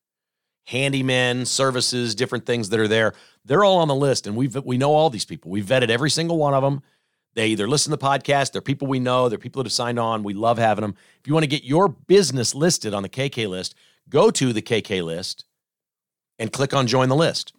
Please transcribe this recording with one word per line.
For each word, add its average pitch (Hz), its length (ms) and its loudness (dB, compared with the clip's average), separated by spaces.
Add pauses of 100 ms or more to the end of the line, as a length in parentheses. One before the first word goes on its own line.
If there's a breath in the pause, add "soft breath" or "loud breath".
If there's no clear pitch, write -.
(680)
Handymen, 127 760 0
services, 123 720 -2
different 117 300 -4
things 117 240 -2
that 110 100 0
are 110 80 2
there. 110 260 2 (300 soft breath)
They're 165 200 2
all 190 160 4
on 160 80 2
the 143 80 0
list, 135 320 0
and 104 80 -6
we've, 120 280 -2
we 123 140 -4
know 139 160 2
all 156 160 4
these 110 160 -8
people. 80 260 -14
We've 101 140 -4
vetted 123 240 2
every 120 200 2
single 165 280 -2
one 147 160 2
of 135 100 2
'em. 139 180 0 (520)
They 110 140 0
either 110 200 0
listen 151 240 0
to 151 60 -2
the 131 80 -4
podcast, 139 460 0
they're 131 100 -6
people 139 260 -4
we 131 120 0
know, 127 300 2
they're 107 80 -4
people - 240 -10
that 117 60 -6
have 101 60 -8
signed 120 260 -4
on. 113 240 -2
We 101 100 -6
love 110 240 0
having 107 260 2
'em. 101 120 -6 (240 soft breath)
If - 80 -20
you 139 60 -2
wanna 156 140 2
get 135 160 -4
your 151 240 2
business 139 640 2
listed 139 400 -2
on 101 100 -4
the 95 60 -8
K 135 200 -4
K 113 180 -4
list, 92 280 -8 (340 soft breath)
go 190 220 4
to 131 200 0
the 107 100 -2
K 110 200 -2
K 92 200 -4
list 82 440 -8 (920)
and 117 140 -6
click 135 220 -2
on 135 140 2
Join 127 220 2
the 131 60 2
List. 151 420 -2